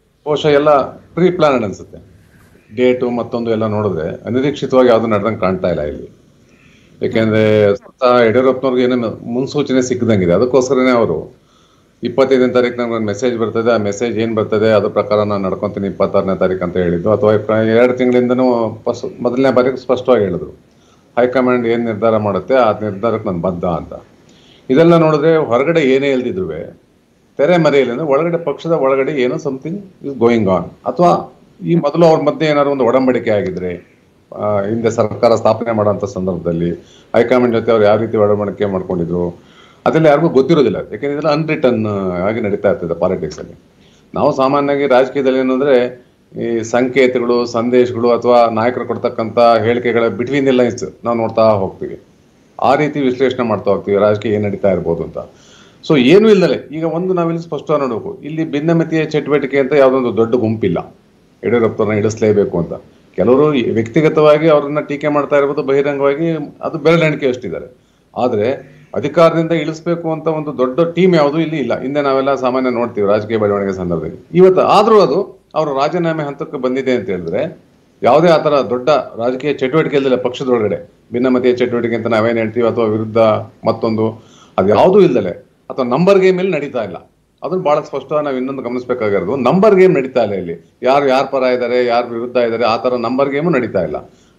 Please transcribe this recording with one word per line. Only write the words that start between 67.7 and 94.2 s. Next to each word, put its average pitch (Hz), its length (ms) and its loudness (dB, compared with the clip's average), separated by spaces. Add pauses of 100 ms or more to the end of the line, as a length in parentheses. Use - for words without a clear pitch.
ಆದ್ರೆ 113 340 0 (440)
ಅಧಿಕಾರದಿಂದ 165 560 2
ಇಳಿಸ್ಬೇಕು 165 600 -4
ಅಂತ 156 160 -6
ಒಂದು 151 300 -6
ದೊಡ್ಡ 127 220 -2
ಟೀಮ್ 170 360 2
ಯಾವುದು 147 240 2
ಇಲ್ಲಿ 156 200 -2
ಇಲ್ಲ. 113 220 -2
ಹಿಂದೆ 143 200 -2
ನಾವೆಲ್ಲ 135 340 0
ಸಾಮಾನ್ಯ 127 340 -2
ನೋಡ್ತೀವಿ 113 380 -2
ರಾಜಕೀಯ 107 300 0
ಬೆಳವಣಿಗೆ 101 360 0
ಸಂದರ್ಭದಲ್ಲಿ. 85 600 -6
ಇವತ್ತು 185 280 6
ಆದ್ರೂ 208 400 4
ಅದು 170 540 -2
ಅವರು 147 220 -2
ರಾಜೀನಾಮೆ 160 460 -2
ಹಂತಕ್ಕೆ 143 340 -10
ಬಂದಿದೆ 127 380 -2
ಅಂತ 98 140 -4
ಹೇಳಿದ್ರೆ 95 580 -6 (360)
ಯಾವುದೇ 147 260 4
ಆ 156 80 6
ಥರ 147 160 0 (160)
ದೊಡ್ಡ 127 200 -2
ರಾಜಕೀಯ 131 640 -2
ಚಟುವಟಿಕೆ 139 420 0
ಇಲ್ದಲೆ 135 220 2
ಪಕ್ಷದೊಳಗಡೆ 123 760 -2 (220)
ಭಿನ್ನಮತೀಯ 127 400 2
ಚಟುವಟಿಕೆ 120 420 -2
ಅಂತ 110 120 -4
ನಾವೇನ್ 113 300 0
ಹೇಳ್ತೀವಿ 113 300 -2
ಅಥವಾ 117 180 0
ವಿರುದ್ಧ 110 320 -2 (500)
ಮತ್ತೊಂದು 110 560 -2 (340)
ಅದು 95 120 2
ಯಾವುದೂ 170 300 6
ಇಲ್ದಲೆ 123 300 2 (400)
ಅಥವಾ 127 160 -4
ನಂಬರ್ 180 340 4
ಗೇಮ್ 190 200 2
ಅಲ್ಲಿ 190 120 -2
ನಡೀತಾ 143 320 -6
ಇಲ್ಲ. 87 140 -10 (460)
ಅದನ್ನ 175 180 -4
ಬಹಳ 151 180 2
ಸ್ಪಷ್ಟವಾಗಿ 147 460 -6
ನಾವು 135 120 -4
ಇನ್ನೊಂದು 131 240 -6
ಗಮನಿಸಬೇಕಾಗಿರೋದು, 117 760 -4
ನಂಬರ್ 180 400 4
ಗೇಮ್ 185 180 6
ನಡೀತಾ 127 300 0
ಇಲ್ಲ 104 100 -2
ಇಲ್ಲಿ. 85 500 -10
ಯಾರು 139 240 2
ಯಾರ 131 240 2
ಪರ 135 120 -2
ಇದ್ದಾರೆ, 123 420 0
ಯಾರು 117 220 0
ವಿರುದ್ಧ 117 300 -6
ಇದ್ದಾರೆ, 117 280 0
ಆ 113 120 2
ಥರ 123 160 -2 (140)
ನಂಬರ್ 135 220 0
ಗೇಮು 143 200 -2
ನಡೀತಾ 110 340 -2
ಇಲ್ಲ. 76 140 -6 (420)